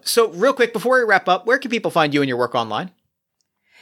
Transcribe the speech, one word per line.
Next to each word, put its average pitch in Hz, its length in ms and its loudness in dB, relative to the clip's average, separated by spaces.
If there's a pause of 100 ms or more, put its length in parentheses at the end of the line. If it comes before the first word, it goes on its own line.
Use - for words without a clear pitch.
so 226 280 0
real 190 240 0
quick, 233 200 -2
before 240 260 0
we 240 60 0
wrap 196 240 2
up, 185 160 0
where 254 140 2
can 262 120 -8
people 214 200 -2
find 151 220 0
you 143 80 2
and 139 60 0
your 127 100 -2
work 120 180 -2
online? 120 360 -4 (920)